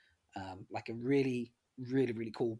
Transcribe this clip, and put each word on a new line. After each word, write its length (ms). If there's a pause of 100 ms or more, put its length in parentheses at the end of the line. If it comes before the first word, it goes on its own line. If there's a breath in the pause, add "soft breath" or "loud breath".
(340)
Um, 360
like, 200
a 40
really, 580 (260)
really, 340
really 200
cool 280